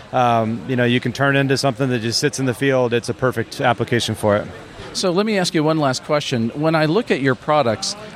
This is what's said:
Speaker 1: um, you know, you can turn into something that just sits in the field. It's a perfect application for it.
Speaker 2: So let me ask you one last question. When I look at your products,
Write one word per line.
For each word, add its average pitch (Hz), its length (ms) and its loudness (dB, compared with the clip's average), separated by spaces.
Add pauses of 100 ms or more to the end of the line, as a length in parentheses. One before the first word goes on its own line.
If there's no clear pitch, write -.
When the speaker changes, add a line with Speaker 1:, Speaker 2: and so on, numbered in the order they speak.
(140)
Speaker 1:
um, 117 540 2
you 131 80 -2
know, 123 100 2
you 120 140 2
can 123 120 -4
turn 139 240 0
into 139 220 2
something 135 320 0
that 123 100 0
just 110 200 -2
sits 147 200 -2
in 135 60 0
the 123 80 0
field. 127 400 0
It's 120 160 -2
a 120 40 -2
perfect 117 460 -4
application 120 540 0
for 104 220 2
it. 101 120 -2 (460)
Speaker 2:
So - 180 0
let 190 140 2
me 214 140 0
ask 175 160 -2
you 156 80 2
one 160 160 2
last 135 240 0
question. 135 460 0
When 156 260 0
I 156 100 4
look 175 240 0
at 170 120 2
your 135 140 4
products, 131 600 0 (200)